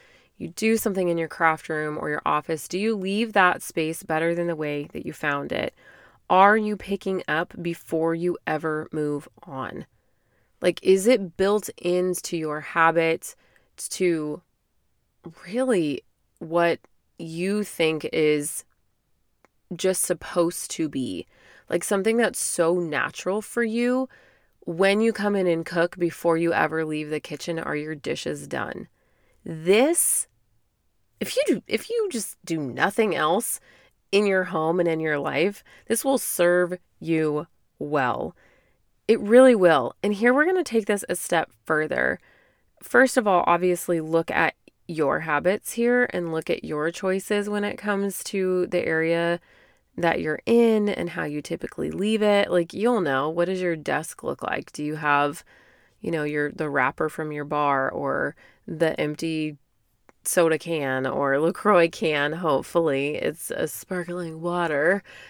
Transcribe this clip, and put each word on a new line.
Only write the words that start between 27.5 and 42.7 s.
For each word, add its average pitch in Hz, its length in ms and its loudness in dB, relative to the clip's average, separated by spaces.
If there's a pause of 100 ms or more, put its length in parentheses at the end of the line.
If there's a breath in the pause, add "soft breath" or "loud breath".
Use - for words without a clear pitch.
are 151 180 -4
your 151 200 -6
dishes 143 520 -6
done? - 400 -8 (560)
This, 196 840 2 (920)
if - 160 -6
you 539 120 0
do, 311 200 0
if - 220 -4
you 453 220 -2
just 233 340 -8
do 165 140 -2
nothing 151 560 0
else 165 440 0 (520 soft breath)
in 202 160 4
your 190 160 2
home 170 360 0
and 170 80 4
in 160 120 0
your 156 180 0
life, 151 460 -2 (240 soft breath)
this - 180 -2
will 269 140 2
serve 175 580 2 (220)
you 160 480 0 (320)
well. 147 560 -2 (720 soft breath)
It 226 120 4
really 240 360 10
will. 160 460 6
And 208 120 0
here 233 200 4
we're 294 120 4
gonna 370 180 2
take 226 220 0
this 202 240 0
a 180 80 -2
step - 340 -2 (140)
further. 156 540 0 (640 soft breath)